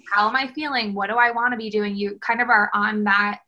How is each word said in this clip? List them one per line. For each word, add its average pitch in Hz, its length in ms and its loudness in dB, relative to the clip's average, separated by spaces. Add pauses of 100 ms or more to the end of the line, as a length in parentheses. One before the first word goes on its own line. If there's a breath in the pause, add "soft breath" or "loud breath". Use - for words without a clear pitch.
(100)
how 208 180 2
am 233 80 -2
I 269 100 0
feeling? 254 480 -4
What 196 160 -2
do 226 60 -2
I 240 140 4
wanna 240 280 -2
be 220 100 -8
doing?" 208 280 -2
You 202 240 -4
kind 233 200 -2
of 240 80 0
are 208 240 4
on 208 320 0
that, 208 440 0